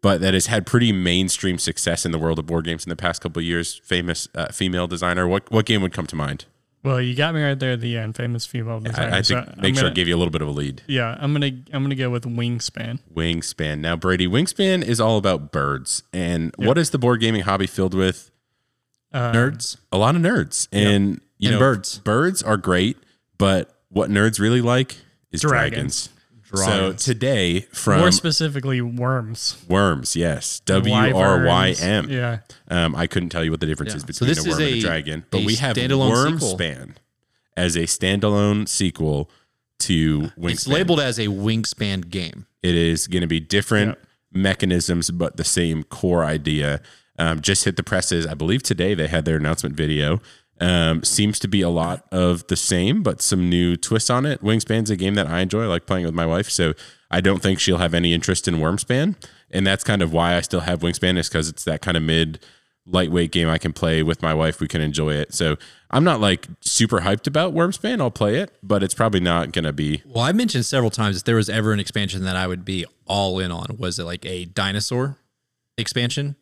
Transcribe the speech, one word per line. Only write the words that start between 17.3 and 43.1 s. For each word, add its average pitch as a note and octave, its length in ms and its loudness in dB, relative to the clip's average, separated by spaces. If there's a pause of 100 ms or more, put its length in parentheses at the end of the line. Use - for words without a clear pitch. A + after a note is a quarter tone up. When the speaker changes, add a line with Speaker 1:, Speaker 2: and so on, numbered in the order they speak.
Speaker 1:
hobby G2 240 0
filled F#2 300 0
with? F#2 340 0 (840)
Speaker 2:
Uh, A#2+ 200 -2
Speaker 3:
Nerds. A#2 460 0 (140)
Speaker 1:
A F#2 60 0
lot A#2 180 4
of F3 60 2
nerds. E3 500 0
Speaker 2:
Yep. G#2 140 4
Speaker 1:
And, G2+ 360 2 (180)
you A2+ 100 2
Speaker 3:
And A#2 60 4
Speaker 1:
know, G#2 40 2
Speaker 3:
birds. A#2+ 400 2
Speaker 1:
birds D3+ 440 0
are G#2+ 140 2
great, F#2 400 2 (420)
but G2 340 2 (160)
what G2+ 220 0
nerds G2+ 280 2
really B2 220 2
like B2 360 0 (340)
is E2 100 -4
Speaker 2:
Dragons. D2 680 -2
Speaker 1:
dragons. - 0 - (440)
So G2 100 0
Speaker 3:
Dragons. F#2+ 400 0
Speaker 1:
today A2 560 2 (120)
from G2 280 4
Speaker 2:
More - 120 6
specifically, C#3 680 0
worms. A#2+ 800 -4 (100)
Speaker 1:
Worms, F2 480 2
yes. - 440 -2
Speaker 2:
And F#2+ 260 2
Speaker 1:
W A2+ 80 2
R F#2+ 520 4
Y F2+ 360 4
M. F#2 280 2
Speaker 2:
Yeah. A#2+ 300 -2 (300)
Speaker 1:
Um, E2 260 2
I E2+ 120 -2
couldn't F2 220 -2
tell E2+ 140 -4
you D#2+ 80 0
what D#2+ 80 -2
the D#2+ 60 -2
difference D2+ 280 -4
Speaker 3:
Yeah. - 40 -6
Speaker 1:
is C#2+ 60 -10
Speaker 3:
So C2 40 -16
Speaker 1:
between - 220 -2
Speaker 3:
this - 160 0
Speaker 1:
a F3+ 40 -2
worm D#3 120 0
Speaker 3:
is D3+ 60 2
Speaker 1:
and C3 80 0
a - 20 -2
Speaker 3:
a, A2+ 40 -2
Speaker 1:
dragon, D#2+ 500 -2
but - 100 0
Speaker 3:
a G#2 40 0
Speaker 1:
we A2 100 2
have B2 200 -2
Speaker 3:
standalone C3 640 2
sequel. G#2 180 0
Speaker 1:
Wormspan D2+ 320 -6 (680)
as F2 180 0
a E2+ 80 0
standalone G2+ 840 2
sequel D#2 600 -2 (500)
to D#2+ 580 2
Wingspan. E2+ 140 -4
Speaker 3:
It's D#2+ 160 -4
labeled E3 340 2
as B2 180 -2
a G#2+ 80 0
Wingspan G2+ 800 -2
game. F2+ 360 -8 (180)
Speaker 1:
It F2+ 120 4
is E2 320 2
gonna F2 200 0